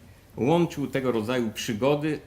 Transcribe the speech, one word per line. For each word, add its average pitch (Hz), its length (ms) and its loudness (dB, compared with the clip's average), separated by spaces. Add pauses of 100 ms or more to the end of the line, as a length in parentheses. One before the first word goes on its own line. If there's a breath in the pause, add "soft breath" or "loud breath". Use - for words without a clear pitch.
(360 loud breath)
łączył 156 500 2
tego 131 260 0
rodzaju 113 380 0
przygody 143 760 0